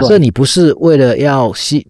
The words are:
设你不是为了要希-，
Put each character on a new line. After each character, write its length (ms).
设 120
你 100
不 160
是 280
为 240
了 200
要 380
希-， 340